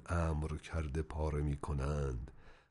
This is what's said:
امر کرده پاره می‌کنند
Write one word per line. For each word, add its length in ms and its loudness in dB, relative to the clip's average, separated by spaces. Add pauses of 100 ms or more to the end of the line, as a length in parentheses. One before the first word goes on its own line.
امر 520 2
کرده 440 -2
پاره 400 0
می‌کنند 880 0 (400)